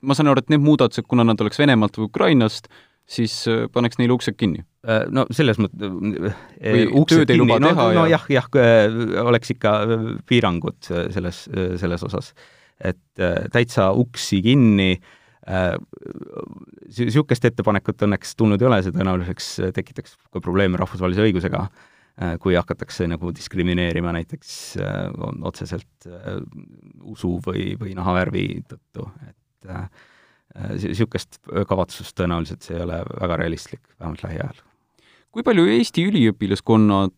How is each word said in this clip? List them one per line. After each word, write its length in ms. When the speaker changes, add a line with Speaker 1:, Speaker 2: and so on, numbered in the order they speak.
Speaker 1:
ma 140
saan 100
aru, 160
et 80
need 80
muudatused, 480
kuna 160
nad 160
oleks 220
Venemaalt 340
või 140
Ukrainast, 580
siis, 300
äh, 140
paneks 300
neile 160
uksed 180
kinni? 300
Speaker 2:
Äh, 240
no 240
selles 320
mõt-, 160
äh, 560
Speaker 1:
Või 220
Speaker 2:
uksed 160
Speaker 1:
tööd 100
ei 80
luba 160
Speaker 2:
kinni. 140
No, 20
Speaker 1:
teha 160
Speaker 2:
no 160
Speaker 1:
ja 140
Speaker 2:
jah, 80
jah, 140
äh, 380
oleks 320
ikka, 240
äh, 240
piirangud, 540
äh, 240
selles, 240
äh, 260
selles 240
osas. 300
Et, 160
äh, 300
täitsa 400
uksi 480
kinni, 460
äh, 220
si-, 180
sihukest 400
ettepanekut 640
õnneks 260
tulnud 240
ei 80
ole, 160
see 160
tõenäoliseks, 500
äh, 100
tekitaks 380
ka 160
probleeme 400
rahvusvahelise 460
õigusega, 380
äh, 680
kui 100
hakatakse 540
nagu 260
diskrimineerima 800
näiteks, 420
äh, 140
on-, 320
otseselt, 640
äh, 320
usu 320
või, 340
või 180
nahavärvi 460
tõttu. 380
Et, 400
äh, 160
äh, 180
si-, 220
sihukest 420
kavatsust 480
tõenäoliselt 500
see 80
ei 80
ole 160
väga 260
realistlik, 420
vähemalt 300
lähiajal. 340
Speaker 1:
Kui 160
palju 240
Eesti 380
üliõpilaskonna 960